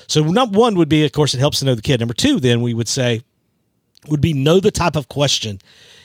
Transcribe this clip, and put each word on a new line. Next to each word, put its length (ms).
So 160
number 340
one 180
would 120
be, 160
of 80
course, 220
it 40
helps 200
to 80
know 80
the 80
kid. 180
Number 140
two, 260
then 220
we 100
would 160
say, 340
would 140
be 100
know 260
the 120
type 260
of 120
question 520